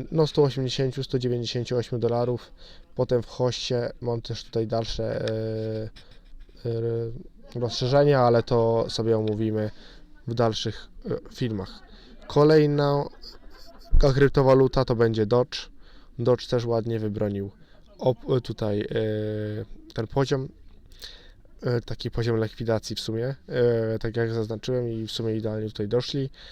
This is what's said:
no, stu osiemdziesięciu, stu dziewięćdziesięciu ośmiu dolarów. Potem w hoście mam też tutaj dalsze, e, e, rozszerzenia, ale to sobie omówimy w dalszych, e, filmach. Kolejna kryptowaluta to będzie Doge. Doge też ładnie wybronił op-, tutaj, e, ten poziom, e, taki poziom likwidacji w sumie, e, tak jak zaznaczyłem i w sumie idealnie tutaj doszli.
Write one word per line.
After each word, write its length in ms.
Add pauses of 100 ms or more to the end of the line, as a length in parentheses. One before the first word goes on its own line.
(120)
no, 140
stu 160
osiemdziesięciu, 640
stu 140
dziewięćdziesięciu 580
ośmiu 220
dolarów. 540 (420)
Potem 280
w 40
hoście 720
mam 200
też 240
tutaj 220
dalsze, 640
e, 640 (1700)
e, 40
rozszerzenia, 600
ale 220
to 460
sobie 300
omówimy 520 (560)
w 80
dalszych, 540 (220)
e, 240
filmach. 460 (460)
Kolejna 800 (1080)
kryptowaluta 680
to 120
będzie 300
Doge. 320 (600)
Doge 280
też 180
ładnie 340
wybronił 520 (480)
op-, 420
tutaj, 400
e, 40 (1080)
ten 120
poziom, 420 (1120)
e, 180
taki 300
poziom 320
likwidacji 540
w 40
sumie, 340 (140)
e, 500
tak 180
jak 160
zaznaczyłem 600
i 140
w 60
sumie 240
idealnie 320
tutaj 200
doszli. 420 (220)